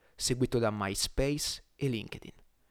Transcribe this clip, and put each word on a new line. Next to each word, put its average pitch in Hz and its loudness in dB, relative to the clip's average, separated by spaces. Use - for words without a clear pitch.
seguito 127 2
da 113 4
MySpace 107 0
e 139 0
LinkedIn. - -4